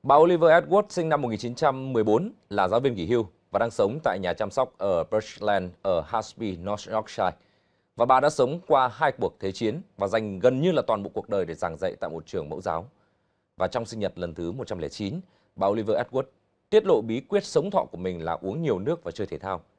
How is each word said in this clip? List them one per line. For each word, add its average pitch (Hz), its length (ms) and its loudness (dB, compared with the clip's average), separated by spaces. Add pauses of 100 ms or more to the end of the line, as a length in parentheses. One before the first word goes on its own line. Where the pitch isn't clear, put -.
Bà 135 120 6
Oliver 165 360 8
Edwards 175 380 4
sinh 165 200 -2
năm 147 120 2
một 127 60 -2
nghìn 110 120 -4
chín 120 160 -6
trăm 135 380 0
mười 110 100 2
bốn, 113 280 4 (180)
là 101 180 0
giáo 110 120 2
viên 131 140 0
nghỉ 87 120 -4
hưu 113 220 0 (240)
và - 80 0
đang 117 120 0
sống 113 320 0
tại 101 160 0
nhà 87 140 -2
chăm 101 180 -4
sóc - 260 -2
ở 90 260 0
Birchland 101 680 -2 (100)
ở 90 200 0
Hashby, 107 560 -6
North 101 360 -8
Yorkshire. 104 380 -2 (640)
Và 120 100 2
bà 131 140 6
đã 143 100 4
sống 147 380 0
qua 131 200 4
hai 139 240 0
cuộc - 280 -4
thế 95 120 -4
chiến 113 300 -4 (160)
và 98 100 0
dành 101 320 -2
gần 131 220 4
như 180 100 2
là 143 160 0
toàn 104 160 0
bộ 92 100 -8
cuộc - 160 -8
đời 98 160 0
để 80 80 -8
giảng 80 240 -6
dạy 92 220 -4
tại 85 100 -6
một 80 160 -10
trường 76 240 -8
mẫu 76 120 -8
giáo. 85 240 -4 (720)
Và 92 100 0
trong 117 180 -4
sinh 110 140 -10
nhật 92 200 -4
lần 85 140 -6
thứ 85 180 -6
một 123 160 -10
trăm 92 120 -8
lẻ 73 100 -6
chín, 107 300 -6 (360)
bà 95 120 0
Oliver 107 300 0
Edwards 123 260 -2 (460)
tiết 214 160 4
lộ 160 160 4
bí 113 180 -4
quyết 196 260 -2
sống - 260 0
thọ - 200 0
của 82 60 -14
mình 90 280 -6
là 82 160 -4
uống 107 200 -6
nhiều 120 180 0
nước 143 240 -4
và 82 80 -8
chơi 98 160 -8
thể 78 100 -10
thao 90 240 -8 (180)